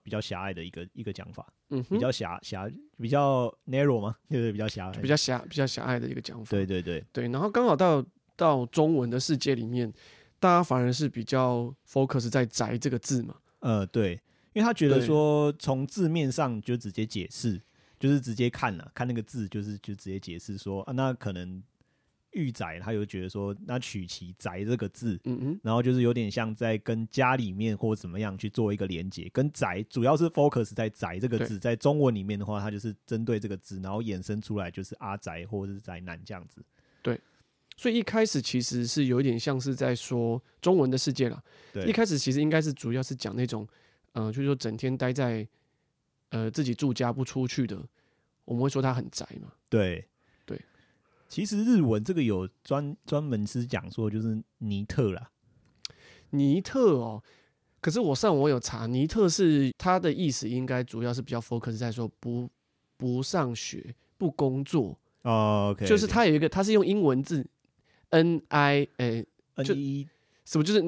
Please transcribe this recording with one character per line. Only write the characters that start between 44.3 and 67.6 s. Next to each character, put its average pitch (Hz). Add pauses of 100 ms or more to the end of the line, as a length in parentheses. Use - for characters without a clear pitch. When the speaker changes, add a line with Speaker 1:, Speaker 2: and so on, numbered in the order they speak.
Speaker 2:
就 123
是 139
说 139
整 113
天 131
待 127
在， 117 (840)
呃， 113
自 147
己 123
住 135
家 120
不 131
出 127
去 123
的， 98 (640)
我 123
们 120
会 135
说 135
他 131
很 123
宅 - (160)
嘛。 - (200)
Speaker 1:
对。 92 (420)
Speaker 2:
对。 - (680)
Speaker 1:
其 -
实 208
日 226
文 110
这 185
个 170
有 98 (160)
专， 143 (120)
专 147
门 113
是 120
讲 104
说 110
就 107
是 110 (200)
尼 104
特 113
啦。 90 (960)
Speaker 2:
尼 143
特 220
哦， 113 (580)
可 -
是 160
我 175
上 170
网 139
有 135
查， 113
尼 127
特 208
是， 151
他 180
的 175
意 170
思 -
应 123
该 127
主 117
要 120
是 127
比 -
较 120
focus 117
在 117
说 113 (120)
不， 120 (500)
不 127
上 135
学、 - (220)
不 185
工 135
作。 131 (280)
Speaker 1:
哦， 107
OK， 101
Speaker 2:
就 208
是 202
他 202
有 156
一 -
个， 151
Speaker 1:
OK。 151
Speaker 2:
他 185
是 202
用 208
英 202
文 135
字 143 (640)